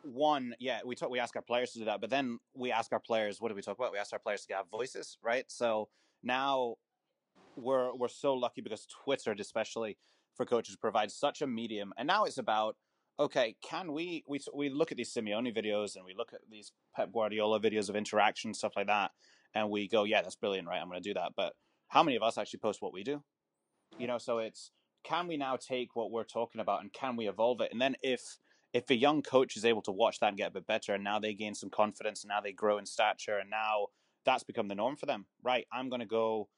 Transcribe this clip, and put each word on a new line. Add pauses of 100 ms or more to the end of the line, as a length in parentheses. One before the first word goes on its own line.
one,
yeah,
we
talk,
we
ask
our
players
to
do
that,
but
then (140)
we
ask
our
players,
what
do
we
talk
about?
We
ask
our
players
to
have
voices,
right?
So (340)
now (840)
we're,
we're
so
lucky
because (180)
Twitter,
especially (380)
for
coaches,
provides
such
a
medium.
And
now
it's
about, (440)
okay,
can
we,
we, (140)
we
look
at
these
Simeone
videos
and
we
look
at (100)
these (240)
Pep
Guardiola
videos
of
interaction,
stuff
like
that, (460)
and
we
go,
"Yeah,
that's
brilliant,
right?
I'm
gonna
do
that."
But (340)
how
many
of
us
actually
post
what
we
do? (760)
You
know,
so
it's, (340)
can
we
now
take
what
we're
talking
about
and
can
we
evolve
it?
And
then
if, (360)
if
a
young
coach
is
able
to
watch
that
and
get
a
bit
better,
and
now
they
gain
some
confidence,
and
now
they
grow
in
stature,
and
now (380)
that's
become
the
norm
for
them, (160)
right?
I'm
gonna
go